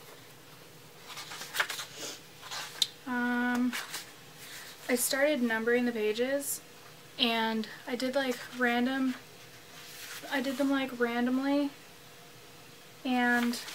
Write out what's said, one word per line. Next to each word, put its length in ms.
Um, 680
I 80
started 460
numbering 440
the 60
pages, 680
and 500
I 80
did, 180
like, 240
random, 580
I 100
did 160
them, 120
like, 300
randomly 720
and 560